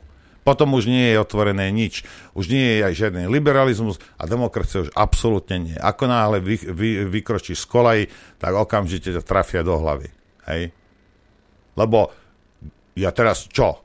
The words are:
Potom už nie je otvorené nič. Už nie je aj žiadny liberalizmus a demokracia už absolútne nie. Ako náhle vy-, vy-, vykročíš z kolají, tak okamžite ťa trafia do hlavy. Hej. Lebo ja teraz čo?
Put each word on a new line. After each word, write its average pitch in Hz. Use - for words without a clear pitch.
Potom 139
už 110
nie 123
je 110
otvorené 101
nič. 107
Už 95
nie 127
je 107
aj 92
žiadny 90
liberalizmus 131
a 80
demokracia 101
už 76
absolútne 107
nie. 82
Ako 104
náhle 110
vy-, 95
vy-, 98
vykročíš 98
z -
kolají, 117
tak 90
okamžite 95
ťa 87
trafia 92
do 90
hlavy. 78
Hej. 85
Lebo 110
ja 92
teraz 113
čo? 104